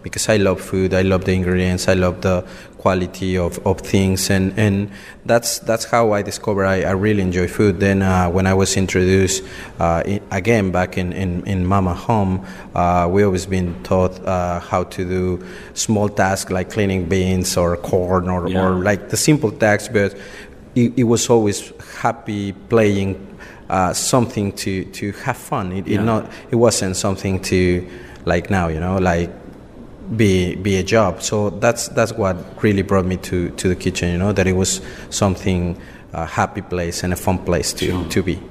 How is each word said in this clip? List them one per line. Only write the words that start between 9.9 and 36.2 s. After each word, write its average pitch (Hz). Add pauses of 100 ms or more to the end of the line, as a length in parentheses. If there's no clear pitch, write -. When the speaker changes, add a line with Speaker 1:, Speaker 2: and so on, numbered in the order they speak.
Speaker 1:
in, 101 (100)
again, 98
back 90
in, 90
in, 90
in 92
Mama 95
home, 95 (300)
uh, 87
we 98
always 92
been 90
taught, 92
uh, 90
how 92
to -
do 90 (280)
small 104
tasks 95
like 92
cleaning 95
beans 92
or 87
corn 90
or, 90
Speaker 2:
Yeah. 92
Speaker 1:
or, 92 (120)
like, 101
the 110
simple 135
tasks, 104
but 101 (640)
it, 120
it 131
was 113
always 107 (300)
happy 104
playing, 98 (460)
uh, 92
something 107
to, 95
to - (120)
have 123
fun. 98
It, 95
it -
Speaker 2:
Yeah. 98
Speaker 1:
not, 110 (200)
it 120
wasn't 107
something 95
to, 90 (380)
like 85
now, 90
you 78
know, 92
like, 87 (840)
be, 92
be 95
a 92
job. 101
So 104
that's, 117
that's 113
what 95 (260)
really 101
brought 95
me 92
to, 90
to -
the 90
kitchen, 90
you 87
know, 98
that 92
it 95
was 95 (300)
something, 90 (360)
a 80